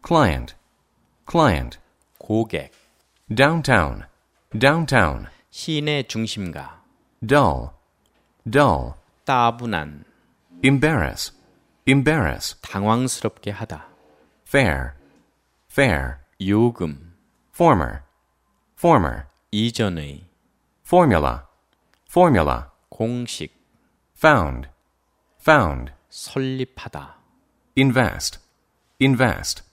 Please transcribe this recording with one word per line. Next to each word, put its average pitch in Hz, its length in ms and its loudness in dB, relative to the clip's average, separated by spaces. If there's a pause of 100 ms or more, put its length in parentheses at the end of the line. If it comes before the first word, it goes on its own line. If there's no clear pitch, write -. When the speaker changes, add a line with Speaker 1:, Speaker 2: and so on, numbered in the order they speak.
Speaker 1:
Client. 92 480 0 (760)
Client. 87 480 0 (400)
Speaker 2:
고객. 104 540 -4 (640)
Speaker 1:
Downtown. 123 720 2 (540)
Downtown. 123 680 2 (220)
Speaker 2:
시내 147 520 -4
중심가. 95 800 -8 (440)
Speaker 1:
Dull. 95 440 2 (800)
Dull. 92 420 2 (320)
Speaker 2:
따분한. 117 800 -2 (580)
Speaker 1:
Embarrass. 135 680 0 (540)
Embarrass. 131 760 0
Speaker 2:
당황스럽게 110 880 -4
하다. 98 380 -14 (580)
Speaker 1:
Fair. 73 460 0 (800)
Fair. 71 460 0 (260)
Speaker 2:
요금. 92 720 -2 (400)
Speaker 1:
Former. 87 460 2 (760)
Former. 90 480 2 (280)
Speaker 2:
이전의. 92 760 -4 (560)
Speaker 1:
Formula. 87 600 2 (680)
Formula. 85 560 2 (240)
Speaker 2:
공식. 120 640 -8 (600)
Speaker 1:
Found. 78 540 0 (720)
Found. 76 520 0 (180)
Speaker 2:
설립하다. - 1080 -10 (600)
Speaker 1:
Invest. 127 640 0 (600)
Invest. 127 600 0 (100)